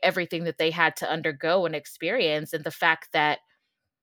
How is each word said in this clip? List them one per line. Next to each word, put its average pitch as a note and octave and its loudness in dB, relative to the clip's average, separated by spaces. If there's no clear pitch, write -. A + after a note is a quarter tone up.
everything E3+ 0
that D#3+ -4
they D#3+ 2
had D#3+ 2
to - -4
undergo E3 0
and D#3+ -2
experience, D#3+ -2
and D3+ -4
the E3 -4
fact E3 0
that D3+ 2